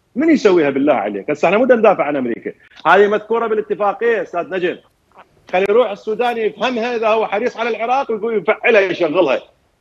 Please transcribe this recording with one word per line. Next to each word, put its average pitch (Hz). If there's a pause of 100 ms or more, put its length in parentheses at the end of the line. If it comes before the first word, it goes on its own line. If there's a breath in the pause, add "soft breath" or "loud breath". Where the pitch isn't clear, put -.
(160)
من 302
يسويها 180
بالله 139
عليك؟ 104
هسه 151
احنا 185
مو 254
ندافع 220
عن 147
أمريكا. 120 (360 loud breath)
هذه 196
مذكورة 220
بالاتفاقية 208
أستاذ 165
نجم. 175 (760)
خلي 185
يروح 214
السوداني 226
يفهمها 233
إذا 226
هو 214
حريص 226
على 233
العراق 240
ويقول 220
يفعلها 208
يشغلها. 165 (420)